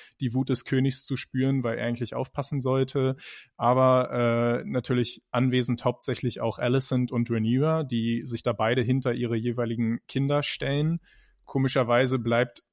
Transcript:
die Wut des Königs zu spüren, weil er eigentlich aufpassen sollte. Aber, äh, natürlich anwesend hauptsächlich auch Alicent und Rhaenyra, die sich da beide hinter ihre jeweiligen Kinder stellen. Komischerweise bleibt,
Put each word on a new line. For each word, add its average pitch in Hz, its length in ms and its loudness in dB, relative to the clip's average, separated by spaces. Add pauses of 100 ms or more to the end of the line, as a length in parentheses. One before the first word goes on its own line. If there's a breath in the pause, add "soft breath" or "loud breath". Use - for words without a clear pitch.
(200 soft breath)
die 120 140 -2
Wut 131 160 0
des - 160 0
Königs 135 400 0
zu 131 100 -4
spüren, 131 480 -2
weil 117 140 -2
er 117 80 -4
eigentlich 120 280 -4
aufpassen 131 460 -4
sollte. 131 560 0 (400 loud breath)
Aber, 123 1040 2
äh, - 60 -8
natürlich 123 640 -2
anwesend 123 560 0
hauptsächlich 120 560 -4
auch 113 160 -2
Alicent 127 520 0
und 120 200 -2
Rhaenyra, 127 520 2
die 117 440 -2
sich 117 160 -6
da 120 100 0
beide 117 300 2
hinter 127 320 0
ihre 117 220 -2
jeweiligen 117 720 -2
Kinder 139 340 0
stellen. 151 580 -2 (460)
Komischerweise 127 720 2
bleibt, 120 540 0